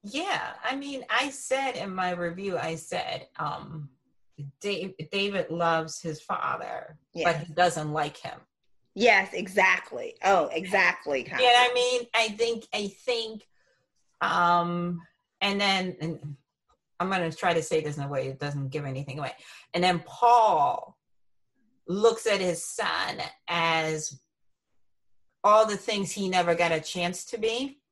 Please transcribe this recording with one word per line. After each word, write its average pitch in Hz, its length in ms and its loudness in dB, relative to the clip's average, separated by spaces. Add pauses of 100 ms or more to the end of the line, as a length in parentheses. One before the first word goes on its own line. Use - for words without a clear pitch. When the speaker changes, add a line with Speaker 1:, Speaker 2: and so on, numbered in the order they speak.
Speaker 1:
Yeah, 302 500 -6 (100)
I 254 120 -4
mean, 277 340 -8
I 254 200 0
said 269 460 -4
in 196 200 -8
my 185 160 -2
review, 175 460 -4
I 165 180 -4
said, - 520 -8 (120)
um, 151 500 -8 (680)
Dave-, 190 360 -6 (160)
David 202 380 -2
loves 165 520 0
his 156 200 -8
father, - 760 -6 (160)
Speaker 2:
Yeah. 170 180 2
Speaker 1:
but 156 160 -2
he 160 60 -14
doesn't 160 400 2
like 151 240 -4
him. - 220 -12 (560)
Speaker 2:
Yes, 196 380 6
exactly. 185 880 0
Oh, 180 280 6
exactly, 175 680 0
Speaker 1:
You 120 120 -6
know 156 60 -6
what - 60 2
I 247 240 8
Speaker 2:
Constance. 247 80 0
Speaker 1:
mean? 247 380 0
I 226 160 2
think, 226 440 -2
I 208 140 -4 (180)
think, 226 420 -6 (760)
um, 175 800 2 (400)
and 202 180 0
then, 190 420 0
and 151 340 -8 (640)
I'm 185 100 -2
gonna 175 220 0
try 175 220 0
to 160 100 2
say 160 180 0
this 147 160 -6
in 143 60 -4
a 139 40 -6
way 135 220 -4
that 135 100 -12
doesn't 143 300 -4
give 147 160 -6
anything 135 340 -8
away. 139 140 -6 (400)
And 175 100 2
then 180 220 4
Paul 214 920 4 (880)
looks 220 400 4
at 202 120 2
his 180 240 0
son 180 580 -4 (260)
as 160 720 -2 (1200)
all 214 220 8
the 208 120 -2
things 208 340 -4
he 196 180 -4
never 175 260 2
got 170 160 2
a 160 80 0
chance 175 460 -4
to 240 120 -10
be 233 440 -4 (100)